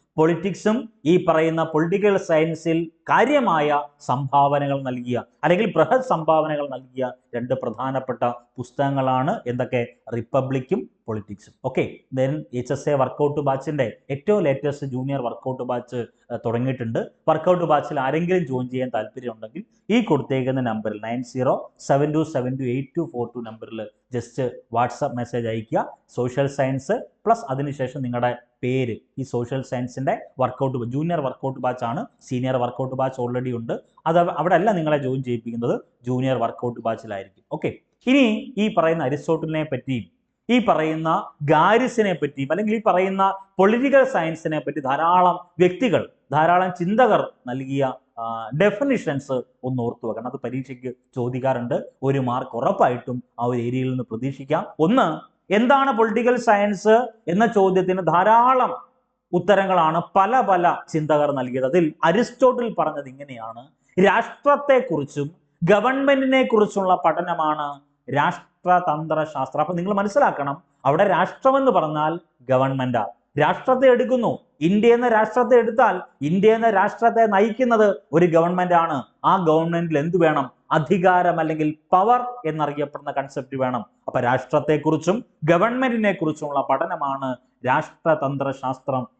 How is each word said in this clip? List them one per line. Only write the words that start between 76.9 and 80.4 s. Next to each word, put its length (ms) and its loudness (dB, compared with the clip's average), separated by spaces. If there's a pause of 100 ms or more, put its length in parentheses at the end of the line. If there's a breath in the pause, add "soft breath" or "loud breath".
നയിക്കുന്നത് 720 2 (180)
ഒരു 120 6
ഗവൺമെന്റ് 480 2
ആണ്. 300 2 (220)
ആ 200 4
ഗവൺമെന്റിൽ 520 2
എന്ത് 200 -2
വേണം? 340 2 (200)